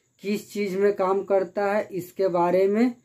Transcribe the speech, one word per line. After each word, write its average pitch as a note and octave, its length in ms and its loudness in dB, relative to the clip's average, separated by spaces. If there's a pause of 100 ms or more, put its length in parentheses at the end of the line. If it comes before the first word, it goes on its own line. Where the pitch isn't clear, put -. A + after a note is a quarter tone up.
(220)
किस G3+ 300 -6
चीज़ G3+ 260 -4
में G3+ 160 2
काम F#3+ 280 0
करता G3 500 -2
है, G#3 120 0
इसके F#3 440 -4
बारे F3+ 380 2
में A#3 280 2 (100)